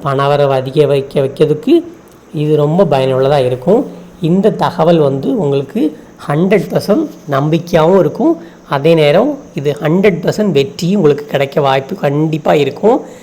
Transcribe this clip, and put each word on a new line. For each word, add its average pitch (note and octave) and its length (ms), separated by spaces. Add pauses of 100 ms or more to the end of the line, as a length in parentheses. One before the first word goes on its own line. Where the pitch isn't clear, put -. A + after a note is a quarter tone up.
பணவரவு C#3 500
அதிக C3+ 320
வைக்க, C#3 360
வைக்கிறதுக்கு D3+ 600 (500)
இது D3+ 220
ரொம்ப D3+ 280
பயனுள்ளதா C3+ 640
இருக்கும். E3+ 400 (360)
இந்த F#3 300
தகவல் E3 460
வந்து C#3+ 400
உங்களுக்கு D3 600 (300)
ஹண்ட்ரட் F3+ 420
பர்சன்ட் A3 380 (240)
நம்பிக்கையாகவும் D#3+ 680
இருக்கும். A#3 380 (320)
அதே D3 240
நேரம் F3 440 (180)
இது C#3+ 260
ஹண்ட்ரட் F3+ 400
பர்சன்ட் G3+ 300
வெற்றியும் E3 440
உங்களுக்கு E3 300
கிடைக்க C#3 360
வாய்ப்பு C3+ 340
கண்டிப்பா D3+ 580
இருக்கும். D#3+ 480 (220)